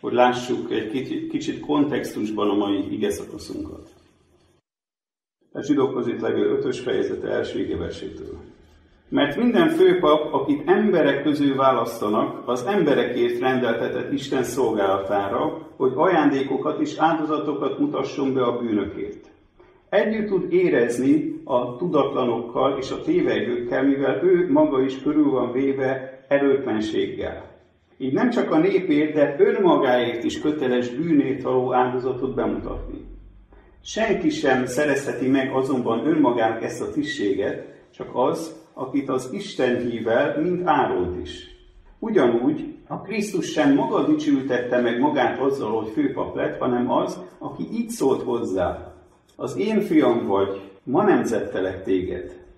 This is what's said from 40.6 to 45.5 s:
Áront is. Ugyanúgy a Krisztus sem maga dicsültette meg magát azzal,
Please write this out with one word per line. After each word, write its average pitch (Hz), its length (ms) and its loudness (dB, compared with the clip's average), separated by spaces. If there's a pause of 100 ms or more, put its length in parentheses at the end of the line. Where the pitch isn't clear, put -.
Áront 113 540 0
is. - 260 -12 (520)
Ugyanúgy 185 640 2 (220)
a - 140 -10
Krisztus 196 500 -4
sem 143 220 4
maga 151 320 2
dicsültette 131 760 2
meg 120 180 0
magát 123 400 2
azzal, 113 420 0